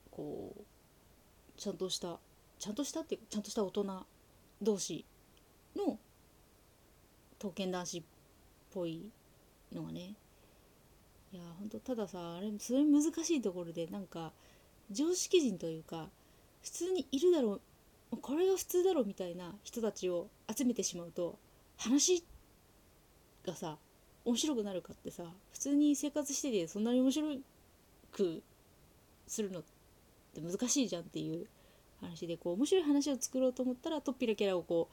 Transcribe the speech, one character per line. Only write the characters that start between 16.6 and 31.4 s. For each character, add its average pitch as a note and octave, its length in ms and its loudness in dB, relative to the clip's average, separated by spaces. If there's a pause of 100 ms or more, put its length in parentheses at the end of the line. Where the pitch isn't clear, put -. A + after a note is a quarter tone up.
普 - 100 -12
通 F4+ 220 -2
に F4 180 0
い C4+ 80 0
る F4+ 120 8
だ D#4+ 100 6
ろ G3+ 180 0 (520)
う、 A#3 60 -4
こ C4+ 180 -4
れ F#4 120 4
が F#4+ 100 4
普 - 80 -6
通 F4+ 180 2
だ F#4+ 100 4
ろ C#4 100 4
み G3+ 100 -4
た F#3 140 -6
い E3+ 80 -8
な F3+ 280 -10
人 - 180 -8
た G#3+ 100 2
ち F#3 180 -2
を F3 200 -2 (260)
集 C#4 100 0
め B3 80 4
て G3+ 100 0
し F3 140 -4
ま E3+ 60 -6
う E3+ 80 -12
と、 E3+ 260 -4 (400)
話 D4 460 4 (1200)
が E3+ 100 -6
さ、 D#3 220 -8 (480)
面 A#3+ 100 2
白 D4 220 2
く G#3 60 0
な G3+ 100 -4
る F3 80 -2
か - 120 -18
っ - 40 -18
て - 140 -10
さ、 E3+ 200 -10 (220)
普 - 60 -12
通 C#4+ 160 2
に D4 200 8
生 C#4 160 -2
活 D4 220 -2
し - 80 -2
て C#4 100 0
て F3 160 2
そ G#3 120 -6
ん G#3+ 40 2
な A#3 80 2
に B3 80 6
面 C4 120 6
白 D4+ 260 0 (720)
く D#3+ 320 0 (840)
す - 140 -4
る F#3+ 100 -4
の F3 80 -8
っ D3+ 40 -10 (680)
て D#3 80 -12
難 F3 160 -4 (100)
し C4 160 4
い G#3 40 2
じ F3+ 80 -4
ゃ E3+ 40 -4
ん E3+ 40 -8
っ - 20 -14
て D#3+ 140 -8
い D#3 220 -4